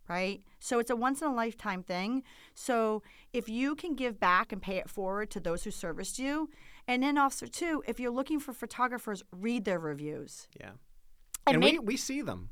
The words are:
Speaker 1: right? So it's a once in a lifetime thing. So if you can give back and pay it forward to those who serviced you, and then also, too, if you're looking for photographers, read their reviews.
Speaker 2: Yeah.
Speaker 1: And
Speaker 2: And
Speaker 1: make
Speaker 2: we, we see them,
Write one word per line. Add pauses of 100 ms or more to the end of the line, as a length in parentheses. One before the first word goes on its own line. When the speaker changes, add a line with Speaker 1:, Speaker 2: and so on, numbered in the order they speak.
Speaker 1:
right? (180)
So
it's
a
once
in
a
lifetime
thing. (320)
So (280)
if
you
can
give
back
and
pay
it
forward
to
those
who
serviced
you, (380)
and
then
also,
too,
if
you're
looking
for
photographers, (100)
read
their
reviews. (120)
Speaker 2:
Yeah. (760)
Speaker 1:
And
Speaker 2:
And
Speaker 1:
make
Speaker 2:
we,
we
see
them,